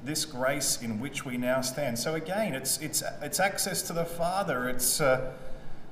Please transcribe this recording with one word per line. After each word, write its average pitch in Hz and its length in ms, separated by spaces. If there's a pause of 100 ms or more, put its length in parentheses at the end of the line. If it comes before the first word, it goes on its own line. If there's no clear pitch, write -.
this 151 200
grace 135 560
in 113 200
which 135 240
we 123 120
now 123 240
stand." 123 380
So 160 160
again, 185 400
it's, - 240
it's, 151 240 (200)
it's 147 160
access 190 440
to - 100
the 165 120
Father. 165 640
It's, - 320
uh, 131 320 (600)